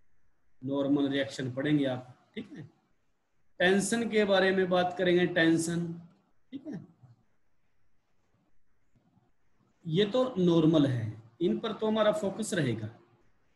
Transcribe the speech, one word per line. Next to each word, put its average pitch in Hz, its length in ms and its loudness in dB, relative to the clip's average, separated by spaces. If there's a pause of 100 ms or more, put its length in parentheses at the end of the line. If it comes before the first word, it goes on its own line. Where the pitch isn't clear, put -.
(640)
normal 139 460 0
reaction 135 440 -4
पढ़ेंगे 143 320 0
आप। - 500 -8
ठीक - 180 -14
है, 185 100 -16 (1000)
tension 202 480 2
के 208 160 2
बारे 190 260 2
में 190 200 2
बात 180 280 0
करेंगे, 180 280 2
tension। 170 680 0 (580)
ठीक 277 160 -16
है, 240 200 -12 (3000)
ये 170 180 2
तो 254 340 0
normal 165 480 4
है, 113 360 -4 (180)
इन 208 180 0
पर 220 140 -6
तो 214 140 -6
हमारा 214 260 2
focus 208 420 -6
रहेगा। 113 320 -2 (680)